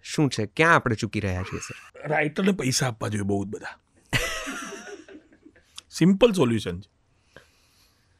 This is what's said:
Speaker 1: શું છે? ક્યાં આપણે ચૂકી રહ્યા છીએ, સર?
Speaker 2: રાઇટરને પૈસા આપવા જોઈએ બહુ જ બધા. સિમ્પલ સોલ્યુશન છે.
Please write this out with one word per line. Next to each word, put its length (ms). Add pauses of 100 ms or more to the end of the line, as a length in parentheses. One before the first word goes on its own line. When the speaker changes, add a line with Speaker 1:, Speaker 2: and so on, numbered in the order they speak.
Speaker 1:
શું 260
છે? 160
ક્યાં 300
આપણે 200
ચૂકી 240
રહ્યા 240
છીએ, 160
સર? 500
Speaker 2:
રાઇટરને 420
પૈસા 360
આપવા 200
જોઈએ 160
બહુ 220
જ 20
બધા. 200 (2250)
સિમ્પલ 420
સોલ્યુશન 480
છે. 100 (1300)